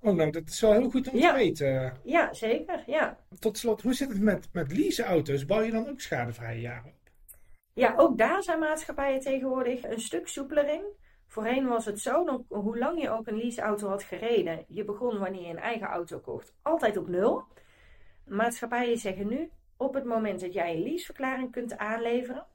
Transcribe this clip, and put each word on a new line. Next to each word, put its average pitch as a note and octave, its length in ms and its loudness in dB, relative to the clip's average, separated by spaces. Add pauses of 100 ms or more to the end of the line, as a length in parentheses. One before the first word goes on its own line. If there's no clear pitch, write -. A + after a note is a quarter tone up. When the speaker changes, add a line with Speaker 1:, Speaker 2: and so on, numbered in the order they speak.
Speaker 1:
oh, G#3 140 4
nou, D#3 160 4
dat D#3+ 160 -6
is - 140 -8
wel A3 100 8
heel A#3 180 8
goed C4 200 0
om B3+ 80 0
Speaker 2:
Ja. D#4+ 140 8
Speaker 1:
te C#4 60 2
weten. C3+ 560 2 (100)
Speaker 2:
Ja, D#4 300 2
zeker, D#4 520 -2
ja. C4 320 0 (220)
Speaker 1:
Tot G#3+ 180 0
slot, A3 240 0
hoe B3 120 2
zit C4+ 160 -2
het G3 120 -2
met, G#3 300 2
met D#3+ 260 -2
leaseauto's? E3+ 680 2
Bouw G#3 160 2
je A3+ 100 0
dan A3+ 180 -2
ook C#4+ 120 -10
schadevrije A#2 600 -4
jaren A#2+ 240 -10
op? - 240 -20 (640)
Speaker 2:
Ja, A#3+ 240 6
ook C#4+ 200 8
daar E4 260 4
zijn D#4+ 160 0
maatschappijen D4+ 600 0
tegenwoordig C4 640 0
een A3+ 180 -6
stuk F4 260 -6
soepeler C#4+ 420 0
in. E4 140 -2 (440)
Voorheen B3 400 0
was A3+ 180 0
het G#3 140 -6
zo, D4+ 260 -2
dan, B3+ 240 -4
hoe G#3 280 -2
lang D4+ 240 -2
je C4+ 80 -2
ook A3+ 180 -4
een G#3+ 100 -4
leaseauto G#3+ 520 -2
had G3 140 -4
gereden, F#3 640 0
je G3+ 180 -8
begon G#3 340 -4
wanneer F#3+ 220 -4
je E3+ 80 -10
een E3 100 -8
eigen A3 280 -4
auto - 320 -6
kocht, - 420 -12
altijd C4+ 360 2
op D#3+ 100 -2
nul. F#3+ 360 2 (800)
Maatschappijen A#3+ 720 0
zeggen G3+ 300 -4
nu, D4 220 -4 (280)
op C4 160 -2
het C4 120 -2
moment A3 340 -2
dat F3+ 140 -6
jij E3+ 220 0
een E3 80 -2
leaseverklaring C4 680 -4
kunt A#3 260 -6
aanleveren A#3 760 -2